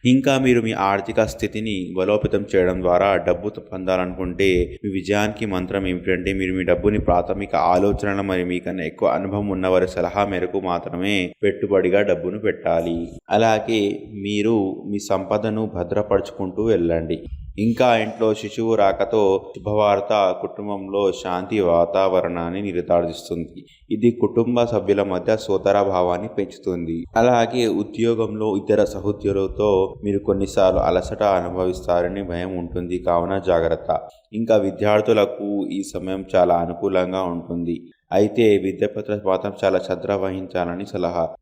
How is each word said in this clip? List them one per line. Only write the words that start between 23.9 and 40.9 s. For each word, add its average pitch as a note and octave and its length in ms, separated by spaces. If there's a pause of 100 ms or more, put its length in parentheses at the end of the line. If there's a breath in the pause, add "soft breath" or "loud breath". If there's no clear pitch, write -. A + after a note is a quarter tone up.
ఇది A2 140 (140)
కుటుంబ A#2+ 400 (100)
సభ్యుల G2+ 300 (100)
మధ్య G#2+ 320
సోదరభావాన్ని F#2+ 920
పెంచుతుంది. F2 600 (240)
అలాగే A#2+ 420 (200)
ఉద్యోగంలో A2 680 (120)
ఇతర G#2 220 (120)
సహోద్యోగులతో G2 760 (340)
మీరు G2+ 240
కొన్నిసార్లు F#2+ 600
అలసట F#2 340 (160)
అనుభవిస్తారని F2+ 840 (100)
భయం F#2 200 (100)
ఉంటుంది, F2 340 (100)
కావున F2 300 (120)
జాగ్రత్త. E2 500 (420 loud breath)
ఇంకా A2+ 160 (100)
విద్యార్థులకు G#2 840 (300)
ఈ - 20 (140)
సమయం F#2+ 280 (120)
చాలా F2 200 (100)
అనుకూలంగా F#2 580 (100)
ఉంటుంది, E2+ 420 (420 loud breath)
అయితే G#2+ 280 (180)
విద్య F#2+ 320
పట్ల G#2 200 (120)
మాత్రం F#2+ 340
చాలా F#2+ 240
శ్రద్ధ F#2+ 380
వహించాలని F#2 680